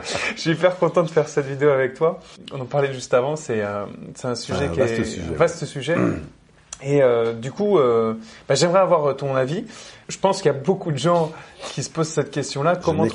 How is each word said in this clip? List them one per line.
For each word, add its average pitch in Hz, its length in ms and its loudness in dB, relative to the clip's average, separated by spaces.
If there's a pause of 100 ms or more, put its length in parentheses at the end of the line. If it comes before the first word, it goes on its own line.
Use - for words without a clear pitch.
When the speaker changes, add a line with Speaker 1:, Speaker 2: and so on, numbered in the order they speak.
(360)
Speaker 1:
je - 60 -12
suis 160 100 0
hyper 175 260 2
content 170 260 2
de 160 60 -4
faire 147 180 2
cette 143 180 -2
vidéo 139 240 0
avec 131 240 2
toi. 170 260 0 (340)
On 135 80 -8
en 123 40 -8
parlait 139 280 0
juste 127 200 -4
avant, 135 220 2
c'est, 120 260 -4
euh, 101 240 -4 (300)
c'est - 120 -8
un 120 80 -2
sujet - 300 -4
Speaker 2:
Un - 40 -2
Speaker 1:
qui - 100 -2
Speaker 2:
vaste 117 200 2
Speaker 1:
est 113 40 0
Speaker 2:
sujet. 98 300 -6
Speaker 1:
un 76 40 -4
vaste 165 280 0
sujet. 143 340 -4
<clears throat> 62 60 2 (800)
Et, 139 200 4
euh, 117 300 4
du 117 180 -8
coup, 202 260 2
euh, 117 380 4 (340)
bah, 143 60 4
j'aimerais 170 240 4
avoir, 170 260 4
euh, 135 80 2
ton 135 220 -4
avis. 131 300 -2 (440)
Je - 80 -10
pense 190 240 2
qu'il - 100 0
y 135 40 -4
a - 20 -6
beaucoup 180 340 -2
de 143 60 -2
gens 165 340 2 (320)
qui - 200 -8
se - 80 -10
posent 160 180 -2
cette 143 220 -2
question-là. 147 420 -2
Speaker 2:
J'en 175 60 -2
ai - 40 -12
Speaker 1:
Comment 160 200 2
Speaker 2:
qui 113 120 4